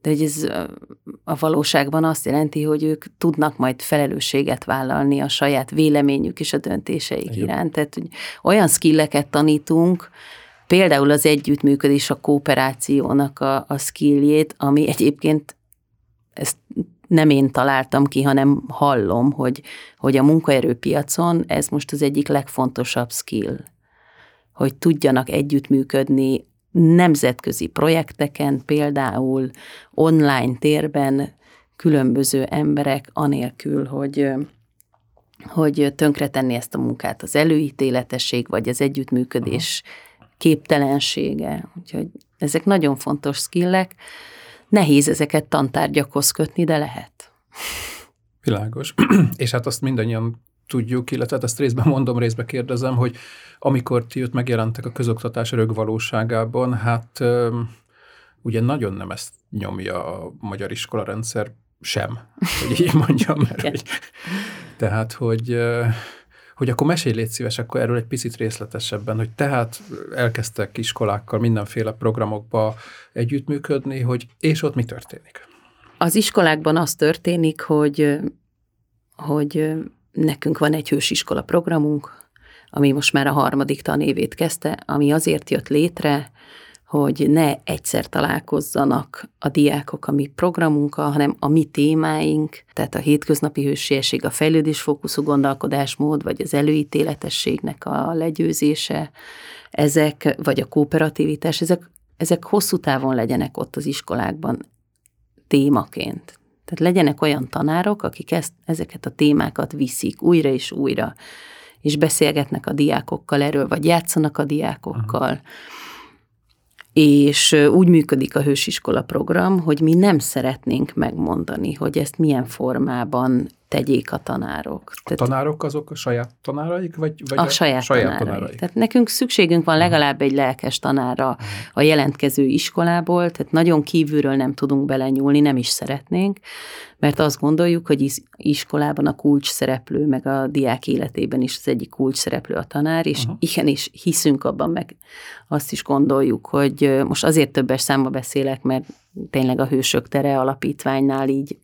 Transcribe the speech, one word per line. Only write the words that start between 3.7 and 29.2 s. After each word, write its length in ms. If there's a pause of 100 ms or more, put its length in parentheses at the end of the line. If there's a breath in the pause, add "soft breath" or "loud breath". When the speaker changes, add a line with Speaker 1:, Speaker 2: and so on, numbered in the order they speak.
Speaker 1:
felelősséget 800
vállalni 560
a 80
saját 420
véleményük 680
és 120
a 60
döntéseik 680
Speaker 2:
Igen. 140
Speaker 1:
iránt. 340
Tehát, 220
hogy 140 (340 loud breath)
olyan 260
skilleket 580
tanítunk, 840 (560 loud breath)
például 440
az 160
együttműködés, 840
a 100
kooperációnak 1160
a, 300
a 100
skilljét, 800
ami 300
egyébként, 680 (760)
ezt 240 (520)
nem 220
én 200
találtam 540
ki, 180
hanem 460
hallom, 640
hogy, 300 (360 loud breath)
hogy 180
a 60
munkaerőpiacon 1200
ez 220
most 240
az 100
egyik 260
legfontosabb 840
skill, 460 (960 soft breath)
hogy 220
tudjanak 560
együttműködni 1120 (260)
nemzetközi 960
projekteken, 1000
például 840 (440 loud breath)